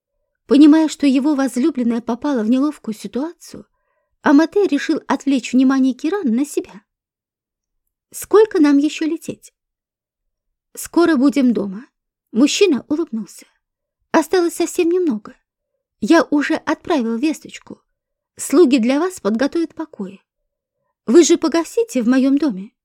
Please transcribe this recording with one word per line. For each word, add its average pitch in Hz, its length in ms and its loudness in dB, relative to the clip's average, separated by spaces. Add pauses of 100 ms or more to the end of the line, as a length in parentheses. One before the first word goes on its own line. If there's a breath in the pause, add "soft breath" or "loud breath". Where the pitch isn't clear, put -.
(460)
Понимая, 302 440 6
что - 180 -4
его 277 280 0
возлюбленная 254 640 -2
попала 247 420 -4
в 214 60 -2
неловкую 262 460 -4
ситуацию, - 720 -12 (560)
Амате 320 460 2
решил 285 400 -4
отвлечь 269 460 -2
внимание 262 400 2
Киран 311 420 -4
на 277 100 -2
себя. - 380 -10 (1300)
"Сколько 415 480 2
нам 294 160 4
еще 294 280 -2
лететь?" - 480 -10 (1200)
"Скоро 330 400 0
будем 254 380 2
дома". 202 320 -6 (480)
Мужчина 285 560 2
улыбнулся. 294 560 -8 (640)
"Осталось 339 440 0
совсем 339 340 -2
немного. 339 460 -4 (640)
Я 311 220 4
уже 294 320 -2
отправил 285 600 -4
весточку. - 640 -8 (540)
Слуги 277 440 2
для 254 200 0
вас 370 220 -4
подготовят 277 540 -4
покои. 196 460 -14 (840)
Вы 311 180 6
же 339 140 2
погостите 330 640 -4
в 220 80 -2
моем 269 280 2
доме?" 220 360 -4 (120)